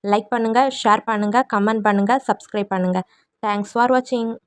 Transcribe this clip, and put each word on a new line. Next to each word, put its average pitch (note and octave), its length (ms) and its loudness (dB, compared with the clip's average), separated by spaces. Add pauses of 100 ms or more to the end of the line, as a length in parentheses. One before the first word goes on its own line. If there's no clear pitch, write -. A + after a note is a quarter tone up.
(120)
லைக் G#3 200 0
பண்ணுங்க, A3+ 280 0 (200)
ஷேர் G#3+ 300 2
பண்ணுங்க, G#3 280 0 (140)
கமெண்ட் G#3+ 360 0
பண்ணுங்க, G3+ 260 2 (160)
சப்ஸ்கிரைப் G3+ 440 -4
பண்ணுங்க. F#3 260 0 (420)
Thanks G#3 340 -2
for A#3 160 4
watching. B3+ 360 -2 (180)